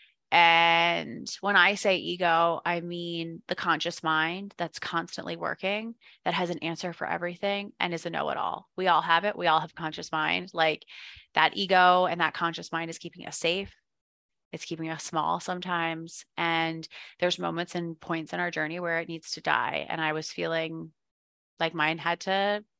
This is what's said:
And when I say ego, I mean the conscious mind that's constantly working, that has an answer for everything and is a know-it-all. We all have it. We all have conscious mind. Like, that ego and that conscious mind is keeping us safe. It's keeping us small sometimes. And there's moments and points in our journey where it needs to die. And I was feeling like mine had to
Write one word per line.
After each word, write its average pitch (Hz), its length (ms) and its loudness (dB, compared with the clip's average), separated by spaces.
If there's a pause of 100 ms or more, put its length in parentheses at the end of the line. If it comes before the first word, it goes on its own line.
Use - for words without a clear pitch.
(300)
And 170 960 6 (140)
when 202 160 4
I 190 180 8
say 196 220 2
ego, 170 720 2
I 170 160 0
mean 170 640 -6
the 180 60 -2
conscious 165 480 -2
mind 165 560 0
that's 170 200 -6
constantly 170 580 -6
working, 196 580 -4 (300)
that 175 100 0
has 175 160 0
an 165 80 -4
answer 165 340 -4
for - 140 -6
everything 196 760 -4
and 175 140 0
is 165 100 -4
a 170 60 -6
know-it-all. - 640 -4
We 185 120 0
all 160 120 6
have 170 240 4
it. 208 140 -2
We 175 80 0
all 160 140 6
have 160 140 -6
conscious - 380 -8
mind. 165 400 0
Like, 160 320 0 (500)
that 160 220 4
ego 180 500 6
and 170 140 -2
that 156 140 0
conscious - 380 -4
mind 165 180 -4
is 160 80 -8
keeping - 280 -14
us - 120 -8
safe. 185 340 -2 (800)
It's 160 120 -12
keeping 160 260 -8
us 160 140 -8
small 165 360 0
sometimes. 170 840 -4 (120)
And 165 500 0 (340)
there's 180 180 2
moments 170 360 -4
and 170 240 -6
points 165 340 -6
in 175 80 -4
our 175 100 -2
journey 160 300 -4
where 170 180 -2
it 170 100 -6
needs 165 240 -10
to - 80 -10
die. 120 480 0
And 160 120 -4
I 156 120 0
was 156 180 -4
feeling 165 600 -6 (680)
like 165 140 -2
mine 160 240 2
had 170 220 -2
to 202 440 0 (160)